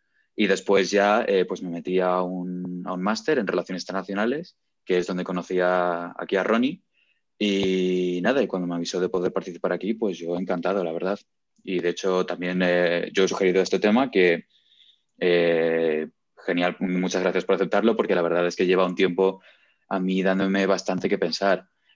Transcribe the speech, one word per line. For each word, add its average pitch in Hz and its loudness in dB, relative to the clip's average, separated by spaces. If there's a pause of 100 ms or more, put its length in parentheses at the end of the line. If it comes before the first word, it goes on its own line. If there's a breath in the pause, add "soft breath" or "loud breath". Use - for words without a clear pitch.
(360)
Y 107 2
después 95 2
ya, 101 4
eh, 95 2
pues 92 -8
me 92 -8
metí 90 -2
a 90 2
un, 90 -6
a 92 -8
un 92 -6
máster 110 -2
en 101 -2
Relaciones 90 -4
Internacionales, 101 -6 (260)
que 92 0
es 87 0
donde 90 -4
conocí 90 -2
a, 87 0
aquí - -4
a 92 2
Ronnie. 120 0 (560)
Y 92 0
nada, 127 2
y 98 0
cuando 92 -4
me 87 -4
avisó 85 -4
de 90 0
poder 90 -2
participar 90 -4
aquí, 92 -4
pues 104 -4
yo 85 -4
encantado, 92 -2
la 82 -4
verdad. 92 -4 (440)
Y 92 -4
de 87 0
hecho 92 0
también, 90 -4
eh, 87 2
yo 95 2
he - 0
sugerido 92 2
este 92 -2
tema 117 2
que, 90 2 (760 soft breath)
eh, 82 2 (380)
genial, 87 0
muchas 92 -2
gracias 90 0
por 95 2
aceptarlo, 101 2
porque 101 0
la 87 2
verdad 85 2
es 87 -2
que 95 2
lleva 92 4
un 90 -4
tiempo 95 2 (480 soft breath)
a 95 -2
mí 92 0
dándome 98 2
bastante 92 0
que 98 0
pensar, 92 0 (280)